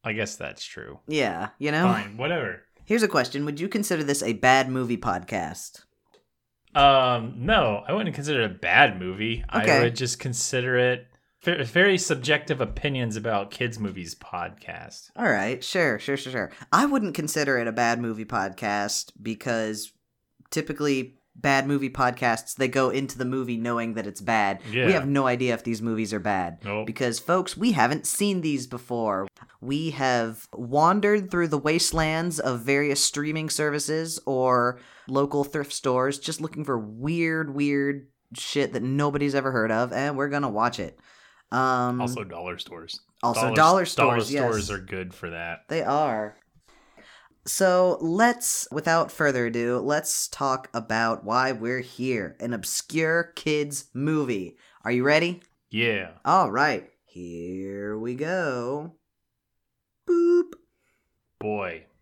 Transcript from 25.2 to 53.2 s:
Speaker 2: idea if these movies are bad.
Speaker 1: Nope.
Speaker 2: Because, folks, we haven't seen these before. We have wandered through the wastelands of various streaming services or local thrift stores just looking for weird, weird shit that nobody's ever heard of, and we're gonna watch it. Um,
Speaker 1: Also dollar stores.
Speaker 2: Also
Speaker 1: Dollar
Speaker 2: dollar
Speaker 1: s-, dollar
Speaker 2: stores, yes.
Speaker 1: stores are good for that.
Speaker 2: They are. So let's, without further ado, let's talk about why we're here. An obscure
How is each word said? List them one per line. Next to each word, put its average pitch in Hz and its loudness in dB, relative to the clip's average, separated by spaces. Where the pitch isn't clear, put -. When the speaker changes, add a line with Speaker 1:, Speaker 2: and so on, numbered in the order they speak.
Speaker 2:
idea 123 2
if 113 -4
these 113 -4
movies 110 -2
are 104 -2
bad. 90 -2
Speaker 1:
Nope. 104 -4
Speaker 2:
Because, 113 -2
folks, 180 0
we 220 2
haven't 135 2
seen 196 0
these 143 -2
before. 113 -4
We 147 -4
have 123 -2
wandered 185 2
through 170 0
the 151 0
wastelands 160 0
of 123 -2
various 139 2
streaming 151 -2
services 151 -2
or 127 2
local 143 2
thrift 143 -4
stores 131 0
just 160 -6
looking 156 -8
for 135 -2
weird, 151 -2
weird 139 0
shit - -2
that 123 -2
nobody's 143 2
ever 131 0
heard 113 0
of, 120 0
and 139 -2
we're 143 -2
gonna 143 -2
watch 110 0
it. 82 -10
Um, 123 2
Speaker 1:
Also 123 -4
dollar 87 -8
stores. 82 -14
Speaker 2:
Also 117 2
Speaker 1:
Dollar 117 0
Speaker 2:
dollar 170 6
Speaker 1:
s-, - -6
dollar 120 4
Speaker 2:
stores, 110 -2
yes. 139 0
Speaker 1:
stores 107 0
are 98 -4
good 92 -10
for 87 -12
that. 85 -10
Speaker 2:
They 160 -2
are. 117 0
So 180 4
let's, 220 0
without 156 0
further 131 0
ado, 120 0
let's 147 -2
talk 131 -4
about 113 -2
why 127 0
we're 120 -4
here. 123 -4
An 120 -4
obscure 160 -2